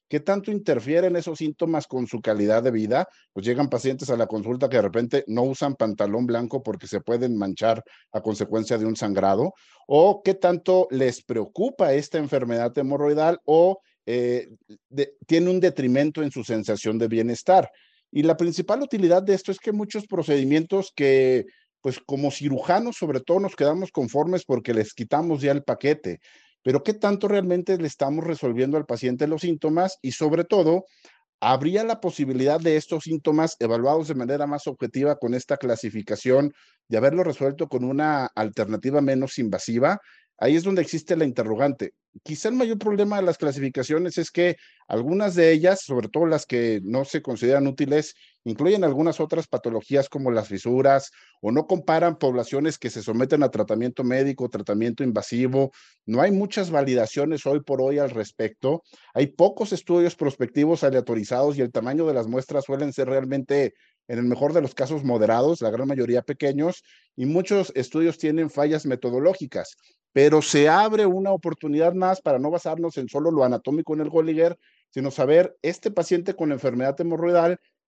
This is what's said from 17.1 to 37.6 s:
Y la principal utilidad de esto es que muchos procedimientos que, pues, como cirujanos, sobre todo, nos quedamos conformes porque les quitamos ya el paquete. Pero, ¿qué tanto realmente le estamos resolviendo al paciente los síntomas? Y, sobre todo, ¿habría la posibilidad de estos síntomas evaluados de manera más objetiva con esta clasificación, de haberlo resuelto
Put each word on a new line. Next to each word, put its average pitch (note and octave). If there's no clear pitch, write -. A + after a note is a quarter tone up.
Y D3
la D#3+
principal F3+
utilidad F#3+
de G3
esto F#3+
es F#3+
que A3
muchos G#3
procedimientos D#3+
que, C3
pues, C3
como C#3
cirujanos, F3
sobre C#3
todo, F3+
nos G3
quedamos D#3+
conformes D3+
porque A#2+
les A2
quitamos D3
ya C#3
el C#3+
paquete. C#3+
Pero, C3
¿qué G#3+
tanto G3+
realmente F#3
le E3
estamos D3
resolviendo C#3
al D3
paciente B2+
los D#3
síntomas? E3+
Y, B2+
sobre D#3+
todo, F3
¿habría D3
la A3+
posibilidad C#3
de D#3+
estos D3+
síntomas D#3
evaluados B2+
de D#3
manera C#3
más D3
objetiva C3+
con B2
esta B2+
clasificación, A#2
de A2+
haberlo C#3+
resuelto C#3+